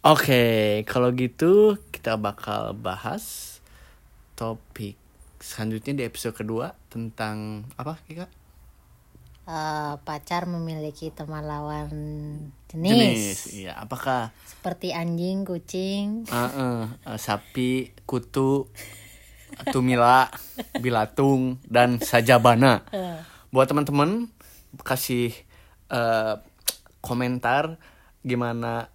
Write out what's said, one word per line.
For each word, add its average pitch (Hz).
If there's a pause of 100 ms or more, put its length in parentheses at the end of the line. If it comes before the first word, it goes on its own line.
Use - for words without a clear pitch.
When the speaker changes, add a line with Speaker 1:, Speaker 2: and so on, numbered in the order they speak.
Speaker 1:
Oke, 143 (400)
kalau 123
gitu 180
kita -
bakal 104
bahas 110 (800)
topik 110 (380)
selanjutnya 110
di 135
episode 113
kedua 113 (100)
tentang 107 (100)
apa, 156
Kika? 170 (1160)
Speaker 2:
Eh, 151
pacar 175
memiliki 160
teman 156
lawan 151 (760)
Speaker 1:
Jenis, 165
Speaker 2:
jenis. 143 (160)
Speaker 1:
iya. 95
Apakah 123 (100)
Speaker 2:
Seperti -
anjing, 170
kucing. 196
Speaker 1:
Heeh, 127 (260)
eh, 113
sapi, 123 (300)
kutu, 135 (1000)
tumila, 127 (460)
bilatung, 127
dan 120
sajabana. 120
Speaker 2:
Heeh. 180 (280)
Speaker 1:
Buat 131
teman-teman, 147 (500)
kasih, 123 (540)
eh, 113 (640)
komentar 127 (440)
gimana 117